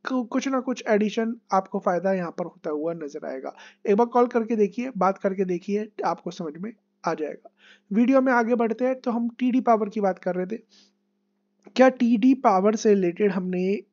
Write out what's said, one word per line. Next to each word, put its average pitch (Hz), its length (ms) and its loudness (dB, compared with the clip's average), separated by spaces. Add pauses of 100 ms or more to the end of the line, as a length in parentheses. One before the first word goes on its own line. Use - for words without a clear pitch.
कु-, 254 240 -4
कुछ 269 200 -4
ना 262 120 -2
कुछ 254 280 -8
एडिशन 220 460 0 (180)
आपको 190 260 -2
फायदा 190 340 0
यहाँ 175 180 -2
पर 170 140 -8
होता 160 260 -10
हुआ 151 240 -4
नजर 151 320 -12
आएगा। 135 280 -10 (320)
एक 202 100 4
बार 240 100 4
कॉल 247 200 4
करके 233 300 -2
देखिए, 214 420 -2
बात 190 200 2
करके 190 260 -2
देखिए, 202 440 -4 (160)
आपको 170 260 -4
समझ 160 260 -10
में 208 160 -10 (320)
आ 165 100 -2
जाएगा। 147 360 -10 (420)
वीडियो 247 280 4
में 262 120 2
आगे 240 220 2
बढ़ते 226 300 -2
हैं, 262 160 -2
तो 254 100 -4
हम 233 180 -2 (100)
टीडी 254 220 2
पावर 220 280 2
की 208 120 -6
बात 190 180 0
कर 180 160 -4
रहे 185 120 -4
थे। 220 160 -10 (1120)
क्या 262 120 8
टीडी 254 460 4
पावर 214 420 2
से 214 180 4
रिलेटेड 185 380 0
हमने 180 300 -4 (300)